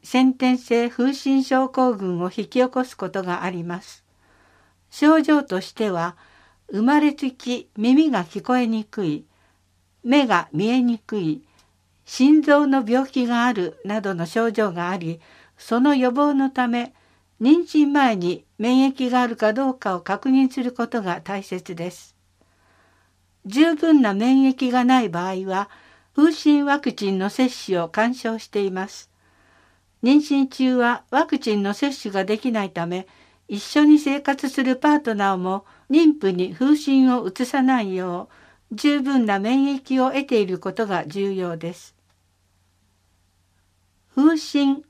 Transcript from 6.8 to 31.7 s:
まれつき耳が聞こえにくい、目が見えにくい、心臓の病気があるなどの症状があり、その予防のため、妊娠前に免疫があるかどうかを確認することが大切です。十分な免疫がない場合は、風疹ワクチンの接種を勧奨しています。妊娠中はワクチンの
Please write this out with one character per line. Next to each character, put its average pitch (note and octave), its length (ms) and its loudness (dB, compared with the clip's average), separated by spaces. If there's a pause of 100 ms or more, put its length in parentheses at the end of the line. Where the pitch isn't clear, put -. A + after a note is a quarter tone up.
ま C#4+ 180 4
れ D4 140 0
つ C4 180 -6
き - 440 -8
耳 C4 340 4
が G3 140 -2
聞 F3+ 180 -10
こ B3 160 -2
え B3 100 0
に A3 160 -4
く G3+ 220 -8
い、 D3+ 180 -4 (800)
目 C4+ 240 2
が F#3 240 0
見 F#3 160 0
え B3+ 140 0
に A#3+ 160 0
く - 200 -8
い、 D#3+ 240 -4 (600)
心 D4 380 4
臓 D4 260 4
の C4+ 180 0
病 B3+ 240 0
気 B3 160 -2
が A#3 180 0
あ B3 80 0
る F3+ 320 -4
な G#3 160 -4
ど G3 140 -4
の E3+ 120 -6
症 A3+ 260 -2
状 G#3+ 180 0
が F3 200 -6
あ F#3+ 60 -6
り、 E3 240 -10 (380)
そ A#3 220 -2
の C#4+ 160 4
予 B3+ 160 2
防 D4 220 0
の C4+ 160 0
た B3+ 180 -2
め、 A#3+ 260 -6 (460)
妊 D4+ 220 4
娠 D4+ 260 2
前 C#4 260 2
に F3 300 -4 (140)
免 C4 340 2
疫 B3+ 180 -4
が B3 120 2
あ B3 40 0
る A#3 100 -6
か G#3+ 160 0
ど C4 180 0
う B3+ 60 -6
か F#3+ 200 -4
を F3 40 -8
確 G3+ 280 -6
認 C4 240 4
す C4 100 -6
る B3 100 -4
こ A#3+ 140 -4
と A#3 160 -6
が F3+ 200 -6
大 G3 200 -8
切 F#3 320 -12
で E3+ 160 -10
す。 - 240 -20 (1300)
十 D4+ 300 2
分 D#4 260 4
な G#3 100 2
免 C4 400 4
疫 C4 180 -2
が B3 140 2
な B3+ 160 4
い A3 80 -2
場 F3 200 -4
合 F#3+ 200 -6
は、 F#3+ 220 -4 (440)
風 D#4 180 4
疹 D4 320 2
ワ C#4+ 160 0
ク C4+ 120 -4
チ G3 200 -4
ン F#3+ 60 -2
の F#3+ 120 -2
接 B3+ 360 -2
種 F#3 120 -2
を E3+ 100 -2
勧 A3+ 260 0
奨 A3+ 240 -6
し - 100 -16
て G#3 140 -4
い G3 80 -2
ま F#3+ 180 -8
す。 - 220 -20 (920)
妊 C4 140 6
娠 C#4 320 2
中 B3+ 280 0
は A#3+ 340 0
ワ D4+ 160 0
ク D4 120 -4
チ A3 180 -2
ン G3+ 60 0
の G3+ 100 -2